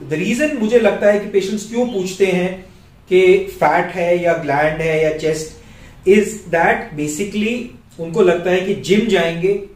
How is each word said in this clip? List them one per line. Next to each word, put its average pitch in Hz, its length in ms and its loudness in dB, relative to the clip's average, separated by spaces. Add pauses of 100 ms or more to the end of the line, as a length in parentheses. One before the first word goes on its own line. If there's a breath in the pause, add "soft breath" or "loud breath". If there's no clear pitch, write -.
(100)
the 156 80 -2
reason 277 420 -2
मुझे 220 180 4
लगता 214 280 2
है 202 140 4
कि - 80 -8
पेशेंट्स 202 420 -2
क्यों 240 160 -2
पूछते 196 400 -2
हैं 180 380 -2 (440 loud breath)
कि 185 300 6
फैट 175 560 -2
है 175 280 0
या 170 120 2
ग्लैंड 156 460 -2
है 160 220 0
या 156 160 0
चेस्ट, - 920 -8
is 202 240 4 (220)
that 185 460 0
basically 202 580 -4 (420)
उनको 165 220 0
लगता 175 280 2
है 185 100 2
कि 190 140 -2
जिम 196 340 0
जाएंगे 170 440 0 (240)